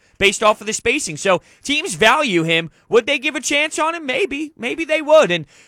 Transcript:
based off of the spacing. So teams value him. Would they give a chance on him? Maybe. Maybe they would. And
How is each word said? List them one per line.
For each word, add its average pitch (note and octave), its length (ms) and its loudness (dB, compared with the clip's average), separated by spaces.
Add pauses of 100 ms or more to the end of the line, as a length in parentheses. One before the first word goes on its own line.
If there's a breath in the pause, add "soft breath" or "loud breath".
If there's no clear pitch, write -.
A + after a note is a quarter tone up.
(180)
based G3 240 0
off G#3+ 200 2
of G#3 60 -8
the G#3+ 60 -4
spacing. A#3 440 -4
So F#3 260 0 (180 soft breath)
teams C#4+ 320 -4
value A3 480 4
him. E3 300 0 (180)
Would A3 160 4
they C#4+ 140 -2
give C4+ 160 -6
a D#4 60 -4
chance D4+ 360 -2
on D#4+ 160 -2
him? E4 140 -10
Maybe. C#4+ 500 -6
Maybe C#4 280 -6
they D#4 180 -2
would. D4 260 6
And E3+ 160 -2 (220 soft breath)